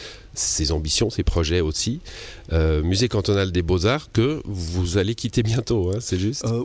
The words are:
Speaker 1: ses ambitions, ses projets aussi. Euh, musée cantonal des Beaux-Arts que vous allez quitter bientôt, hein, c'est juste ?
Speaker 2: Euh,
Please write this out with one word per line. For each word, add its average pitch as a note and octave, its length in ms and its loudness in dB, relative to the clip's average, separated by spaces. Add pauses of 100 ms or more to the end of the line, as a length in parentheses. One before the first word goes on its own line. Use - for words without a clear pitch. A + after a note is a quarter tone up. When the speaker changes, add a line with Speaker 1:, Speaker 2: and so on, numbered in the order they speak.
(360)
Speaker 1:
ses - 360 0
ambitions, D#2 380 0
ses - 140 -2
projets E2+ 360 2
aussi. F2+ 420 -2 (500)
Euh, D#2+ 320 4
musée G2 260 2
cantonal G2 420 2
des F2 120 0
Beaux-Arts F#2 480 0
que C3+ 340 0
vous F2 540 -2
allez G2+ 160 0
quitter - 260 0
bientôt, A2+ 480 0
hein, F#2+ 120 0
c'est F#2+ 180 -2
juste ? A2 260 -2
Speaker 2:
Euh, A#2 200 0